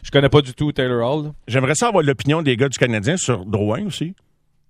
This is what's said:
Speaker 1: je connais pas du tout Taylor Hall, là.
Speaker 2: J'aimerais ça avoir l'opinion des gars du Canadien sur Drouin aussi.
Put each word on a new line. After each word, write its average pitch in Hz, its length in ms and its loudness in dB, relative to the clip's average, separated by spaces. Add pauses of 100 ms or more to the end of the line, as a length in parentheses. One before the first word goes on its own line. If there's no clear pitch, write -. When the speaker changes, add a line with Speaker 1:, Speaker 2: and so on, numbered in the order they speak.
Speaker 1:
je - 80 -16
connais 139 180 6
pas 147 140 6
du 131 100 -8
tout 147 200 -4
Taylor 123 380 0
Hall, 151 140 -2
là. 151 60 -10 (160)
Speaker 2:
J'aimerais 131 280 0
ça 240 140 0
avoir 190 160 2
l'opinion 139 380 0
des 135 120 2
gars 123 140 2
du 131 80 -8
Canadien 120 400 0
sur 104 300 -4
Drouin 104 400 -2
aussi. 170 280 -8 (560)